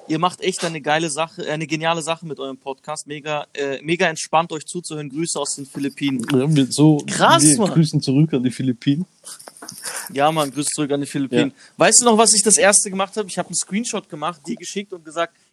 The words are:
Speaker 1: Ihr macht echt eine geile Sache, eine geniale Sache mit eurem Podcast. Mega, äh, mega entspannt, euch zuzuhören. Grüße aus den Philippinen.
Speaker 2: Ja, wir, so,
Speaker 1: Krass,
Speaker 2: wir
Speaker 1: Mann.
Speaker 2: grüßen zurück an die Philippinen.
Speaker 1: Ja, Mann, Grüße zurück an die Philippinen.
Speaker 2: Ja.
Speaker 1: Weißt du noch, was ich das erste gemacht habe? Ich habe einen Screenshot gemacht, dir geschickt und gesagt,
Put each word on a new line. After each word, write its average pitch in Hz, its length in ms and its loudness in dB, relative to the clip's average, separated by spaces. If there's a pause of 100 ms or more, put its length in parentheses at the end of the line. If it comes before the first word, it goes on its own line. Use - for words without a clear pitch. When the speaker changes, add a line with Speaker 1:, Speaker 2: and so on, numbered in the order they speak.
Speaker 1:
Ihr 156 120 -2
macht 180 220 0
echt 175 220 -4
eine 165 180 -4
geile 156 280 0
Sache, 156 400 -6
eine 151 160 -4
geniale 160 380 -2
Sache 165 240 -6
mit 139 120 -10
eurem 135 180 -10
Podcast. 139 500 -12
Mega, 147 460 -8
äh, 139 280 -6
mega 170 260 0
entspannt, 160 440 -2
euch 156 160 -10
zuzuhören. 151 420 -10
Grüße 156 300 -4
aus 143 160 -4
den 143 100 -12
Philippinen. 135 680 -4
Speaker 2:
Ja, 143 240 4
wir, 135 140 4
so, 151 280 6 (100)
Speaker 1:
Krass, 240 360 4
Speaker 2:
wir 294 140 6
Speaker 1:
Mann. 190 140 2
Speaker 2:
grüßen 151 300 2
zurück 143 320 2
an 127 100 0
die 127 80 0
Philippinen. 139 540 0 (1080)
Speaker 1:
Ja, 139 180 2
Mann, 151 200 0
Grüße 139 240 -4
zurück 147 160 -2
an 143 100 0
die 139 60 -6
Philippinen. 127 420 0
Speaker 2:
Ja. - 60 -14 (220)
Speaker 1:
Weißt - 240 6
du 247 40 2
noch, 220 140 6
was 220 160 6
ich 202 80 0
das 214 140 4
erste 196 340 4
gemacht 190 260 -4
habe? 208 100 -4
Ich 180 120 -8
habe 170 80 -4
einen 180 80 -12
Screenshot 214 520 -6
gemacht, 156 380 -8
dir 170 120 -8
geschickt 190 360 -10
und 170 100 -16
gesagt, 165 300 -6 (200)